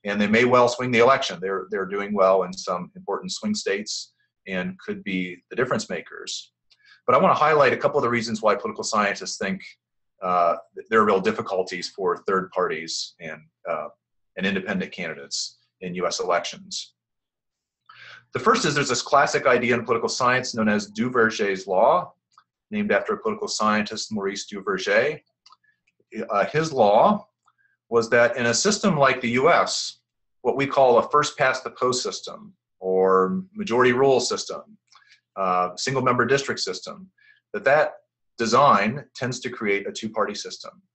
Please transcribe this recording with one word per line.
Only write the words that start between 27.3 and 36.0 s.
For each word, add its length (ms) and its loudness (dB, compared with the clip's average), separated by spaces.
was 200 0
that 280 4
in 100 -2
a 80 2
system 420 0
like 240 4
the 100 -2
U 200 4
S, 500 0
what 160 0
we 100 0
call 320 6
a 120 0
first 280 0
past 240 0
the 80 -10
post 320 -2
system 520 -10
or 640 2
majority 380 2
rule 260 4
system, 440 -4
uh, 400 0
single 260 -2